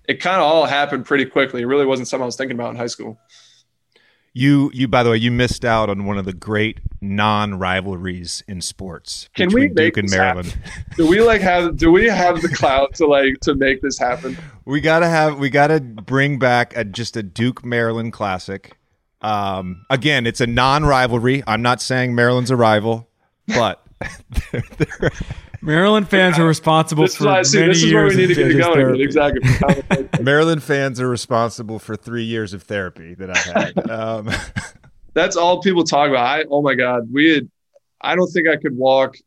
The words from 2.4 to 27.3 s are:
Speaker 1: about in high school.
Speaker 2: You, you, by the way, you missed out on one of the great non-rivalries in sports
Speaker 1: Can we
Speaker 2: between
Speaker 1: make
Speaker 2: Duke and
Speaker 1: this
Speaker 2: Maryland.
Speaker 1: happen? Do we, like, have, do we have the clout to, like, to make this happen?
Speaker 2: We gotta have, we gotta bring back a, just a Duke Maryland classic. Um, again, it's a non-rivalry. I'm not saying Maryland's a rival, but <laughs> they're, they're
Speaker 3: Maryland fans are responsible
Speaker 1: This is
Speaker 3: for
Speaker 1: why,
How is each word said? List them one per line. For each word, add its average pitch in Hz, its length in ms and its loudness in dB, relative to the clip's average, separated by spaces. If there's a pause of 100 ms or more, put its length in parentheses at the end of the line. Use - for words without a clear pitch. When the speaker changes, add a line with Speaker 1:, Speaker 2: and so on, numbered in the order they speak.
Speaker 1:
about 117 140 -6
in 117 40 -12
high 120 120 -6
school. 113 300 -12 (1160)
Speaker 2:
You, 139 400 4
you, 127 160 -2
by 123 120 4
the 120 80 2
way, 113 80 4
you 117 140 0
missed 120 320 -2
out 110 260 0
on 101 160 -4
one 101 120 -4
of 98 80 -6
the 95 80 -6
great 107 480 -4 (200)
non-rivalries 95 1500 -4
in 92 120 -10
sports - 720 -14
Speaker 1:
Can 185 140 0
we 247 200 2
Speaker 2:
between - 80 -8
Speaker 1:
make 165 180 2
Speaker 2:
Duke - 40 -6
and 202 120 -2
Speaker 1:
this 190 80 2
Speaker 2:
Maryland. 131 340 0
Speaker 1:
happen? - 460 -12
Do 165 100 4
we, 190 140 4
like, 226 200 4
have, 175 360 0
do 165 120 4
we 196 180 6
have 180 340 2
the 170 80 0
clout 139 460 2
to, 165 120 2
like, 139 340 4
to 151 140 0
make 135 260 0
this 135 160 -4
happen? 127 400 -4 (280)
Speaker 2:
We 143 160 -2
gotta 160 260 4
have, 156 320 0
we 139 100 -2
gotta 143 300 4
bring 131 580 -2
back 120 380 2
a, 120 80 -4
just 104 320 -8
a 113 80 -6
Duke 113 400 -4
Maryland 117 480 -2
classic. 98 680 -8 (440)
Um, 98 680 -4
again, 135 380 0
it's 117 140 -4
a 120 60 2
non-rivalry. 127 1000 2
I'm 110 140 0
not 123 200 0
saying 127 320 -2
Maryland's 120 380 2
a 131 60 2
rival, 113 520 2 (380)
but 110 360 -2 (160)
<laughs> - 520 -8
they're, 127 120 -4 (140)
they're - 340 -2 (500)
Speaker 3:
Maryland 190 460 2
fans 185 320 2
are 165 60 4
responsible 160 580 2
Speaker 1:
This 185 80 2
is - 60 -8
Speaker 3:
for 147 80 0
Speaker 1:
why, 190 160 4